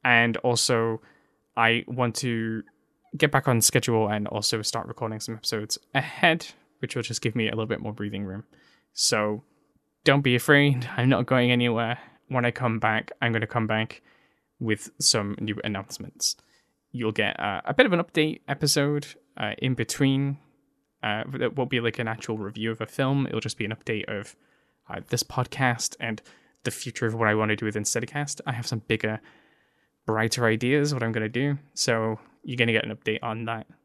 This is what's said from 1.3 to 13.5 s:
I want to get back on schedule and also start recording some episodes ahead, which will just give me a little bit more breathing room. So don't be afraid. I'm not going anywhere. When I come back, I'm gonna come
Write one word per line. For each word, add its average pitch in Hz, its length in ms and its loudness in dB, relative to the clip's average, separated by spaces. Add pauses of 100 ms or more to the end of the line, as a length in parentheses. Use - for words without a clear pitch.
I 113 300 4
want 120 300 -2
to 113 440 -4 (560)
get 143 140 4
back 135 160 2
on 117 140 4
schedule 113 480 2
and 104 180 0
also 107 340 -2
start - 260 -6
recording 110 320 -8
some 113 140 -8
episodes 107 460 -6 (160)
ahead, 160 500 2 (360)
which - 140 -8
will 123 60 -2
just - 220 -6
give 110 120 0
me 113 120 0
a 113 40 0
little 110 140 0
bit - 160 -4
more 107 120 -6
breathing 104 320 -6
room. 95 180 -8 (500)
So 107 500 0 (600)
don't 139 180 8
be 123 140 4
afraid. 139 520 4 (100)
I'm 127 120 4
not 120 160 4
going 123 260 4
anywhere. 120 460 0 (300)
When 127 180 0
I 120 60 2
come 117 260 -2
back, 110 420 0
I'm 117 140 2
gonna 113 140 0
come 113 180 0